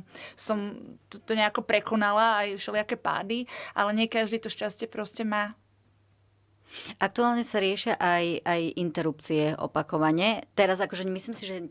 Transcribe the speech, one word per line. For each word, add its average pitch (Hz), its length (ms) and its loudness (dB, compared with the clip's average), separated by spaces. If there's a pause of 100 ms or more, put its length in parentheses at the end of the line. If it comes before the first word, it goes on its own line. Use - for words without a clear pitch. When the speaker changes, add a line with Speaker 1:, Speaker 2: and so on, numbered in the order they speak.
(320)
Speaker 1:
som - 260 -2 (540)
to, 208 80 -14
to - 160 -4
nejako 214 240 2
prekonala, 214 840 4
aj 202 120 -4
všelijaké 208 400 -2
pády, 233 480 -2 (320)
ale 202 160 2
nie 226 160 2
každý 220 320 0
to 220 80 -6
šťastie 208 400 -6
proste 220 400 -6
má. 208 240 -2 (1500)
Speaker 2:
Aktuálne 240 400 2
sa 220 160 0
riešia 202 400 0
aj, 175 480 2
aj 170 140 2 (180)
interrupcie 156 800 0
opakovane. 160 960 2
Teraz 185 240 4
akože 190 240 -2
myslím 190 320 -6
si, - 160 -10
že 180 200 -8